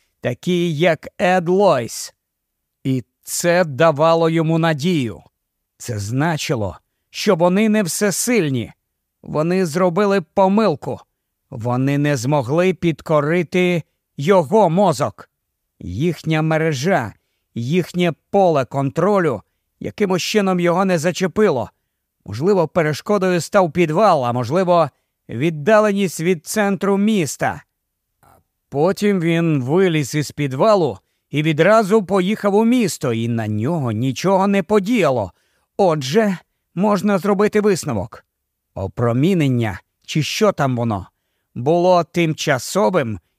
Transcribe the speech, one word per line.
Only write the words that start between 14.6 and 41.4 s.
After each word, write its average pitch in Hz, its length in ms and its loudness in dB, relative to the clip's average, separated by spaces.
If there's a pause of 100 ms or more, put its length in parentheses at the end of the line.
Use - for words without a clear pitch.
мозок. 156 600 0 (500)
Їхня 156 640 -4
мережа, 156 680 -2 (420)
їхнє 170 580 -2 (180)
поле 170 340 2
контролю 151 800 0 (380)
якимось 185 420 -4
чином 190 380 0
його 175 240 0
не 185 140 0
зачепило. 170 720 -2 (540)
Можливо, 160 440 0
перешкодою 180 720 0
став 180 320 0
підвал, 170 520 2
а 120 80 -2
можливо, 160 580 0 (380)
віддаленість 185 920 0
від 165 260 -2
центру 202 520 0
міста. 165 640 -2 (1080)
Потім 190 520 0
він 165 420 0
виліз 156 520 0
із 147 160 -4
підвалу 147 680 0 (320)
і 143 120 -2
відразу 185 640 4
поїхав 196 500 0
у 214 100 4
місто, 226 480 0
і 113 160 -2
на 113 200 -2
нього 120 440 -2
нічого 135 540 0
не 196 160 2
подіяло. 175 680 0 (440)
Отже, 175 640 0 (360)
можна 202 440 2
зробити 202 420 0
висновок. 156 640 -2 (500)
Опромінення, 120 1080 0 (260)
чи 156 160 -2
що - 300 0
там 131 240 -2
воно, 113 300 -4 (520)